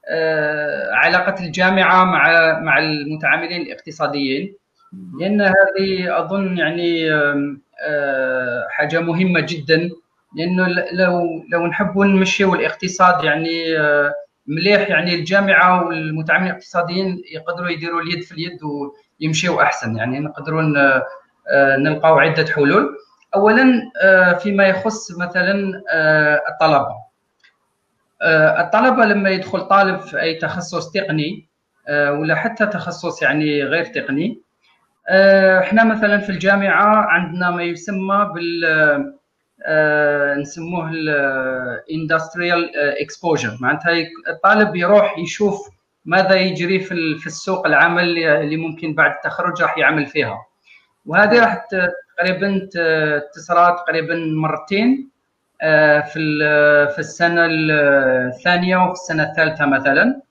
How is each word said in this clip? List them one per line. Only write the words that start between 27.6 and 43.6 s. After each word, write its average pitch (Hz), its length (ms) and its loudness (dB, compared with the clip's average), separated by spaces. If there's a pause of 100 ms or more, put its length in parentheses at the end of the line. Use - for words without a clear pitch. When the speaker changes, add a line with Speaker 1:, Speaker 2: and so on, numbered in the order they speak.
Speaker 1:
آه، 156 380 4
الطلبة 233 440 2
لما 202 260 2
يدخل 185 300 -4
طالب 196 400 2
في - 200 -8
أي 160 140 -2
تخصص 170 580 -6
تقني، 156 560 -4 (400)
آه، 147 240 0
ولا 156 220 -2
حتى 160 320 -2
تخصص 165 560 -8
يعني 147 400 0
غير 156 220 -2
تقني، 151 560 -4 (680)
آه، 190 500 6
احنا 214 260 4
مثلًا 214 340 2
في 202 120 -6
الجامعة 196 640 2
عندنا 180 540 0
ما 175 120 -4
يسمى 190 720 -4
بال، 170 300 -4 (1040)
آه، 147 680 2
نسموه 165 560 -8
ال، 160 180 -4
آه، 131 840 -4
industrial، 165 880 -2
آه، 143 160 0
exposure. 139 680 -4